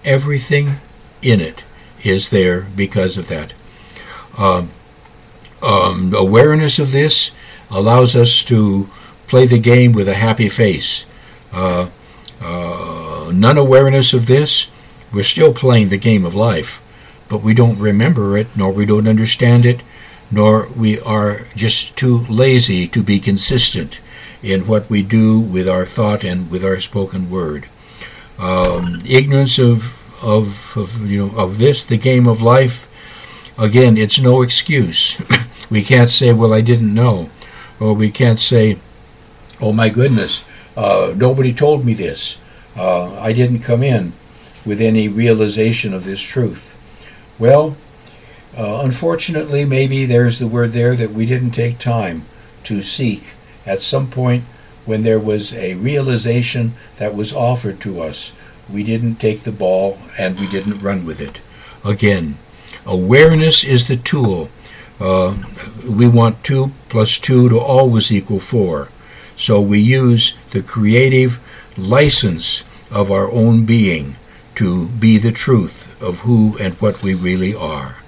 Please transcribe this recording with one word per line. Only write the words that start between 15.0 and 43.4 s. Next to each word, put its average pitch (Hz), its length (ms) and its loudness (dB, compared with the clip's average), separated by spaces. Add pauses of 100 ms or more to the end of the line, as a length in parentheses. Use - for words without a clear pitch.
we're 101 100 -2
still 120 300 4
playing 117 360 2
the 98 80 -2
game 104 280 2
of 85 80 -6
life, 104 480 -2 (460)
but 104 160 -6
we 110 100 2
don't 113 240 4
remember 104 600 0
it, 110 180 -2
nor 98 160 0
we 101 140 0
don't 107 220 2
understand 120 580 4
it, 120 160 2 (500)
nor 107 440 2
we 107 260 0
are 104 400 -2 (140)
just - 400 -4
too 123 240 2 (100)
lazy 117 580 2
to 107 160 -2
be 101 160 0
consistent - 800 -2 (420)
in 98 240 -2
what 107 240 -2
we 101 140 0
do 110 360 2
with 92 280 -2
our 92 180 -2
thought 104 380 -2
and 90 260 -6
with 92 140 -6
our 95 160 -2
spoken 95 500 -6
word. 78 380 -8 (680)
Um, 90 680 -4
ignorance 135 540 2
of, 117 420 0 (220)
of, 107 540 -2
of, 104 340 -6
you 101 160 -2
know, 107 100 -8
of 98 200 -4
this, 131 260 2
the 117 140 -2
game 127 280 2
of 113 160 2
life, 123 460 2 (720)
again, 110 400 4
it's 107 220 0
no 127 220 4
excuse. 120 880 -2
<laughs> - 100 0 (300)
We 104 140 0
can't 120 260 4
say, 123 240 4
"Well, 113 180 4
I 110 100 4
didn't 117 340 2
know," 110 340 0 (500)
or 107 140 0
we 107 160 2
can't 117 300 2
say, 110 380 2 (840)
"Oh 107 100 0
my 113 180 0
goodness, 117 540 0 (320)
uh, 98 400 0
nobody 127 380 0
told 143 320 0
me 113 80 0
this. - 460 -8 (360)
Uh, 90 440 -4
I 110 140 -4
didn't 123 260 0